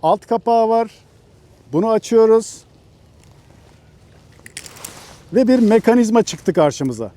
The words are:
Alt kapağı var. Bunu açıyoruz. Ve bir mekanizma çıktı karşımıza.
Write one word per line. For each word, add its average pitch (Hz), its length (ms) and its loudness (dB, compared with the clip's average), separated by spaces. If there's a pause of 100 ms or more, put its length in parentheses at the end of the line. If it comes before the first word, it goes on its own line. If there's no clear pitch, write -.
Alt 185 240 -2
kapağı 226 420 -2
var. 226 220 -2 (800)
Bunu 202 180 -2
açıyoruz. 220 680 0 (2750)
Ve 226 160 2
bir 254 100 4
mekanizma 226 640 2
çıktı - 300 -6
karşımıza. 131 640 -2